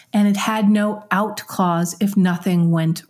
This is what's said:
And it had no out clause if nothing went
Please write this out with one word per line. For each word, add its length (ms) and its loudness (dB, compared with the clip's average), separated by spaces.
And 140 4
it 100 2
had 320 0
no 440 0
out 340 -4
clause 540 -2
if 160 0
nothing 560 2
went 380 -2